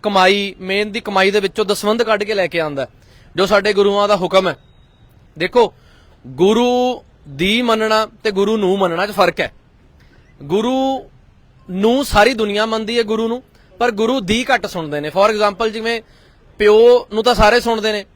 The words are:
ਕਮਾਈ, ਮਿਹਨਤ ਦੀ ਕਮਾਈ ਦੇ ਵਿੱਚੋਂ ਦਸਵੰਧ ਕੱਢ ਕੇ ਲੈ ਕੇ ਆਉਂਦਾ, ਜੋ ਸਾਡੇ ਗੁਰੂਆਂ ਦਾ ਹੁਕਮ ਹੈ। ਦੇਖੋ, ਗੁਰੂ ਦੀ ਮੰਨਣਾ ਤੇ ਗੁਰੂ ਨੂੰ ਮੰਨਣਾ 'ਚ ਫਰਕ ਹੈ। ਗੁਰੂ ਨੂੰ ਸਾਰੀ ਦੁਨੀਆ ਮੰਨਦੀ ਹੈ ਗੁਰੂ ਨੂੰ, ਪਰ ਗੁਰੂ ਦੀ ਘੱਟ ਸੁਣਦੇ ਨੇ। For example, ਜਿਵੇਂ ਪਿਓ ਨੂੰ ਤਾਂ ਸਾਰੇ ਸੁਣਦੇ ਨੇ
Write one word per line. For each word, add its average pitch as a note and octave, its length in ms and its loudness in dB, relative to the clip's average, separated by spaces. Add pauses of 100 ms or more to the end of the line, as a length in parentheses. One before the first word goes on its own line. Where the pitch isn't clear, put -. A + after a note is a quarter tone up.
ਕਮਾਈ, G3 580 2
ਮਿਹਨਤ G3 320 -4
ਦੀ A#3 80 -6
ਕਮਾਈ G3 300 0
ਦੇ G#3 100 2
ਵਿੱਚੋਂ G3 240 -4
ਦਸਵੰਧ G#3 380 -2
ਕੱਢ G#3+ 220 0
ਕੇ G#3+ 100 -6
ਲੈ F#3+ 120 0
ਕੇ E3+ 140 -4
ਆਉਂਦਾ, C#3+ 280 -4 (480)
ਜੋ F#3 100 2
ਸਾਡੇ G3+ 260 2
ਗੁਰੂਆਂ G3+ 360 2
ਦਾ G#3 80 4
ਹੁਕਮ F#3 320 0
ਹੈ। D#3+ 80 -4 (800)
ਦੇਖੋ, F#3 360 0 (520)
ਗੁਰੂ A#3+ 760 0 (260)
ਦੀ F#3 340 -2
ਮੰਨਣਾ A3 440 0 (180)
ਤੇ A3 60 0
ਗੁਰੂ G3+ 260 0
ਨੂੰ G3 220 0
ਮੰਨਣਾ F3+ 280 -2
'ਚ G#3 40 -8
ਫਰਕ F#3 300 -2
ਹੈ। C3+ 120 -6 (920)
ਗੁਰੂ B3+ 680 -4 (600)
ਨੂੰ A3 340 0
ਸਾਰੀ A3 300 4
ਦੁਨੀਆ G#3+ 320 -2
ਮੰਨਦੀ A3 320 -4
ਹੈ A#3 40 0
ਗੁਰੂ A3 260 -2
ਨੂੰ, A#3+ 140 -6 (360)
ਪਰ A#3+ 120 0
ਗੁਰੂ A3+ 300 -2
ਦੀ G#3+ 240 -2 (100)
ਘੱਟ G#3+ 120 -4
ਸੁਣਦੇ D3+ 340 -8
ਨੇ। D3+ 80 -8
For F#3+ 220 2
example, G#3 400 -2
ਜਿਵੇਂ A3+ 320 -6 (560)
ਪਿਓ A#3 540 6
ਨੂੰ G#3+ 120 -4
ਤਾਂ B3 100 4
ਸਾਰੇ G#3+ 260 4
ਸੁਣਦੇ A3 320 -2
ਨੇ G#3 120 -6 (120)